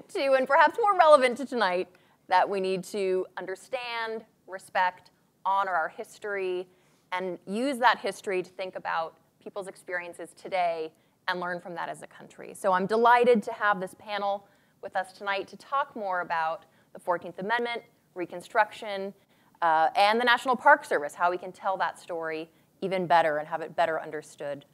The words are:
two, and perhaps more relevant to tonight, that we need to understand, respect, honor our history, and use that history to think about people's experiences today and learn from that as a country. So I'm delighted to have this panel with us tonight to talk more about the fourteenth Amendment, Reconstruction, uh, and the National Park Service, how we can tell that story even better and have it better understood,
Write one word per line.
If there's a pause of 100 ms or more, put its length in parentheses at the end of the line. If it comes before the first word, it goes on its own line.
(120)
two,
and
perhaps
more
relevant
to
tonight, (380)
that
we
need
to (100)
understand, (220)
respect, (340)
honor
our
history, (440)
and
use
that
history
to
think
about (300)
people's
experiences
today (360)
and
learn
from
that
as
a
country.
So
I'm
delighted
to
have
this
panel (340)
with
us
tonight
to
talk
more
about (260)
the
fourteenth
Amendment, (320)
Reconstruction, (480)
uh,
and
the
National
Park
Service,
how
we
can
tell
that
story (320)
even
better
and
have
it
better
understood,